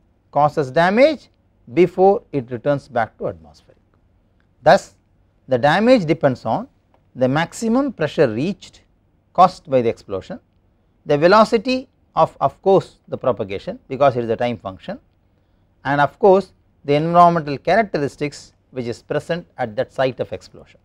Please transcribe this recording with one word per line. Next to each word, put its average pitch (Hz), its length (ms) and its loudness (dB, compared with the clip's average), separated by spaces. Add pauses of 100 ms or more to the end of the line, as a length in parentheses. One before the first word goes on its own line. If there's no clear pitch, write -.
(320)
causes 143 400 0
damage 214 580 2 (420)
before 180 600 2
it 127 180 -6
returns 139 380 -4
back 117 300 -4
to 196 100 -8
atmospheric. 78 500 -18 (840)
Thus, 170 320 2 (500)
the 131 100 -2
damage 190 480 2
depends 147 400 -2
on 151 220 -4 (480)
the 127 140 0
maximum 220 640 -2
pressure 151 340 -2
reached 127 560 -6 (500)
caused 180 380 2
by 131 100 2
the 117 80 0
explosion, 104 520 -8 (680)
the 147 100 0
velocity 220 720 2 (260)
of, - 260 0
of 139 200 -4
course, 190 380 0 (100)
the 131 80 -10
propagation 110 640 -6 (100)
because 131 280 0
it 120 80 -2
is 113 40 -4
a 113 80 -2
time 120 220 -4
function, 104 400 -14 (840)
and 139 140 -2
of 143 200 0
course, 190 340 2 (320)
the 143 80 -4
environmental 165 640 2
characteristics 156 960 -4 (200)
which 127 120 -10
is 117 180 -10
present 165 440 -8 (100)
at 113 200 -8
that 127 180 -6
site 131 260 -4
of 117 120 -10
explosion. - 520 -18